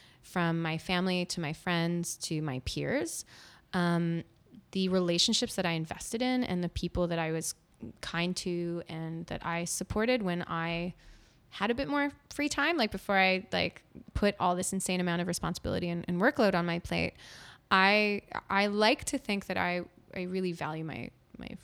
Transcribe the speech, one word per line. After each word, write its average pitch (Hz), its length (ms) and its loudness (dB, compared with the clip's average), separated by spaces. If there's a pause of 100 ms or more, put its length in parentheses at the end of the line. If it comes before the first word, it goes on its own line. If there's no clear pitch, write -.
(220)
from 165 380 0
my 160 180 -2
family 180 480 2
to - 140 -6
my 165 120 -2
friends 170 640 0
to 156 260 -4
my 131 220 -4
peers. 202 600 -4 (480)
Um, 170 520 2 (480)
the 190 160 2
relationships 180 680 2
that 190 100 0
I 175 80 0
invested 165 480 -4
in 254 220 2
and 180 220 -2
the 170 40 0
people 175 380 -2
that 170 140 0
I 160 100 -2
was 160 240 -4 (460)
kind 175 380 -2
to 175 500 -2
and 165 380 -6
that - 200 -6
I 170 180 -2
supported 220 580 0
when 175 260 0
I 170 460 -4 (560)
had 208 200 -2
a 240 40 0
bit 269 120 -2
more 285 240 0 (200)
free 294 180 0
time, 302 280 2
like, 220 140 2
before 196 260 0
I, 190 360 4
like, - 300 -2 (320)
put 202 260 4
all 180 160 4
this 185 160 -2
insane 185 280 0
amount 175 220 0
of 175 60 -4
responsibility 175 600 -2
and, 170 200 -4
and 175 120 0
workload 220 360 6
on 170 100 2
my 170 140 -2
plate, - 320 -2 (580)
I, 202 520 6 (280)
I 196 160 4
like 214 380 4
to 277 140 -2
think 202 280 -4
that 185 100 -2
I, 180 260 0 (340)
I 185 60 -4
really 185 280 -2
value 160 320 -4
my - 280 -8 (280)
my - 100 -10 (160)